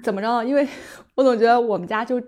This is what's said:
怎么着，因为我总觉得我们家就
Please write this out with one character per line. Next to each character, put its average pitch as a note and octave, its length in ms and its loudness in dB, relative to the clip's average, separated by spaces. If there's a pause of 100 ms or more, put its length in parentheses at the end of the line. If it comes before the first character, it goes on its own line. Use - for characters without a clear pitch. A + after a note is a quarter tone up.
怎 D4+ 100 -2
么 G3 80 -6
着， A#3 220 -2
因 B3+ 100 -2
为 C#4+ 140 2 (480)
我 C4 80 2
总 B3 140 4
觉 G#3+ 80 2
得 A#3+ 140 6
我 A3 180 0
们 F3 100 -8
家 A3 160 -4
就 B3 240 -4